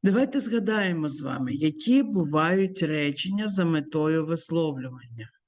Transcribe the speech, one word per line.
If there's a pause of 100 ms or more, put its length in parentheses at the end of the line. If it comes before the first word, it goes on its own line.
Давайте
згадаємо
з
вами,
які
бувають
речення
за
метою
висловлювання. (180)